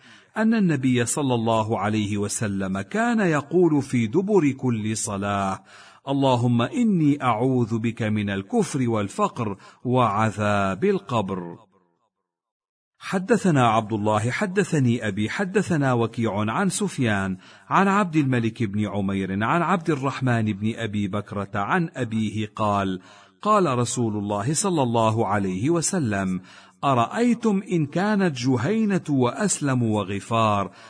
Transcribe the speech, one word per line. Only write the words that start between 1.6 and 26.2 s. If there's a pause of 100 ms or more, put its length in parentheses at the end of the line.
عليه
وسلم
كان
يقول
في
دبر
كل
صلاة: (440)
"اللهم
إني
أعوذ
بك
من
الكفر
والفقر (280)
وعذاب
القبر". (1400)
حدثنا
عبد
الله
حدثني
أبي
حدثنا
وكيع
عن
سفيان (320)
عن
عبد
الملك
بن
عمير
عن
عبد
الرحمن
بن
أبي
بكرة
عن
أبيه
قال: (400)
قال
رسول
الله
صلى
الله
عليه
وسلم: (420)